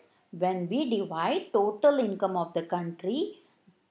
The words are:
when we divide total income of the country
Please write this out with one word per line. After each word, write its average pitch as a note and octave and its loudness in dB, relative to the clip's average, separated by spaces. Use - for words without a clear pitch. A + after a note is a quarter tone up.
when F3+ -2
we C4 0
divide G3 -2
total G#3+ 4
income G3 0
of E3+ -2
the E3+ 0
country F3 -4